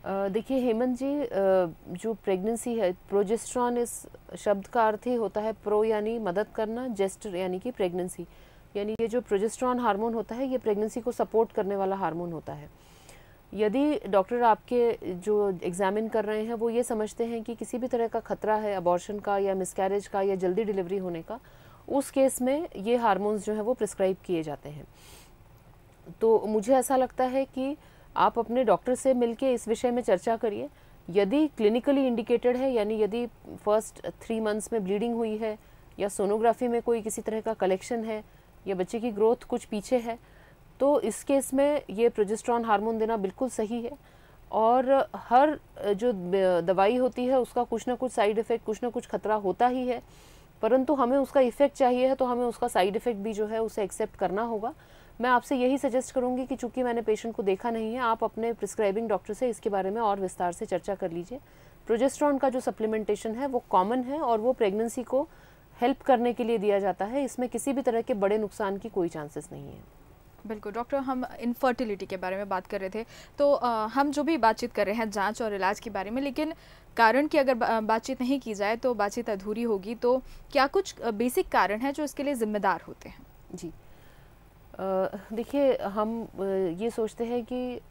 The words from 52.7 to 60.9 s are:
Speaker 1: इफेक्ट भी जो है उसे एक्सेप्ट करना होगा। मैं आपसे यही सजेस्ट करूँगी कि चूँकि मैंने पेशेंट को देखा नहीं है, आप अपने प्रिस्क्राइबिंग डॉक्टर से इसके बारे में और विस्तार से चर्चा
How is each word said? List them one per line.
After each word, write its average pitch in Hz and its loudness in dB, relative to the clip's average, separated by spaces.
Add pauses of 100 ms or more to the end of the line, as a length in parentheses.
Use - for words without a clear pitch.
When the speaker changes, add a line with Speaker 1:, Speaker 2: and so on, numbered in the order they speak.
Speaker 1:
इफेक्ट 226 -2
भी 208 -4
जो 208 -2
है 220 -2
उसे 220 -4
एक्सेप्ट 214 -4
करना 190 0
होगा। 233 -4 (460)
मैं 247 2
आपसे 247 2
यही 254 2
सजेस्ट 254 0
करूँगी 254 -2
कि 254 -4
चूँकि 240 -6
मैंने 233 -2
पेशेंट 220 -2
को - -4
देखा 196 0
नहीं 226 -4
है, 254 -6
आप 226 2
अपने 226 -2
प्रिस्क्राइबिंग 214 0
डॉक्टर 208 -2
से 254 -2
इसके 226 -2
बारे 190 2
में 220 -2
और 202 2
विस्तार 180 0
से 214 -8
चर्चा 190 0